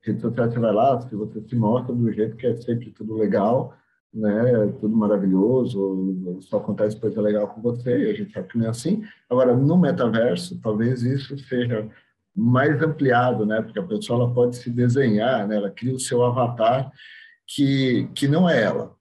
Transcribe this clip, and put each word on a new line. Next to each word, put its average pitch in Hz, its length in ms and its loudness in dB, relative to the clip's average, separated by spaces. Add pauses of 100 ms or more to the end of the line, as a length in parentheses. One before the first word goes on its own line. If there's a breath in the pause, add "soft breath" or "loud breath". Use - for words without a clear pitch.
Redes 101 220 -4
sociais, 117 300 -2
você 120 80 -2
vai 113 120 2
lá, 123 280 2
se - 160 -12
você 107 260 -8
se - 140 -6
mostra 120 360 0
do 117 200 0
jeito 107 240 -2
que 127 100 -4
é 117 100 0
sempre - 360 -6
tudo 110 240 -10
legal, 110 580 0 (400 loud breath)
né? 107 680 2
Tudo 110 160 0
maravilhoso, 95 1500 0
só - 160 -4
acontece 107 420 -2
coisa 110 200 -4
legal 104 280 0
com - 120 -16
você, 120 380 -2
e 233 120 0
a - 40 0
gente - 180 -8
sabe - 140 -10
que - 120 -6
não 113 80 2
é - 20 -2
assim. 185 340 -2 (260 loud breath)
Agora, 127 280 4
no 139 200 4
metaverso, 123 840 0
talvez 117 420 -2
isso 139 340 -4
seja 120 540 -4 (440 loud breath)
mais 127 460 2
ampliado, 123 640 2
né? 107 160 0
Porque 107 180 -8
a 101 40 -4
pessoa, 107 400 -2
ela 120 100 0
pode 123 240 2
se - 140 -10
desenhar, 120 800 2
né? 107 80 -2
Ela 101 140 -2
cria 123 220 -6
o 131 80 -6
seu 123 240 0
avatar 120 680 0 (560 loud breath)
que, 135 680 0
que 139 140 0
não 170 200 4
é 135 140 4
ela. - 380 -2